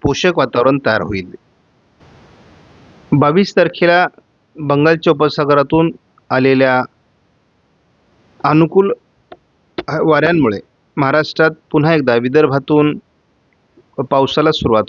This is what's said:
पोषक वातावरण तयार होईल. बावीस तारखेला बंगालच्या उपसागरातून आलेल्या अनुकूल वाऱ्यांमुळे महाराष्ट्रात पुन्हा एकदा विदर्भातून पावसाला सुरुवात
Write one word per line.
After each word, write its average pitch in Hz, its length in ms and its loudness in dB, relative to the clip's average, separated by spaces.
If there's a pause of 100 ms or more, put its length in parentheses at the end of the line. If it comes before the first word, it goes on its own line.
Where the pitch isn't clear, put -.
पोषक 170 340 -2
वातावरण 131 500 0
तयार 110 140 0
होईल. 92 340 -10 (1800)
बावीस 151 440 0
तारखेला 175 500 2 (500)
बंगालच्या 156 560 0
उपसागरातून 151 800 0 (380)
आलेल्या 131 520 2 (1600)
अनुकूल 160 480 2 (960)
वाऱ्यांमुळे 151 720 0 (360)
महाराष्ट्रात 151 540 0 (200)
पुन्हा 156 240 0
एकदा 123 220 0
विदर्भातून 147 840 0 (1120)
पावसाला 143 420 0
सुरुवात 110 360 -2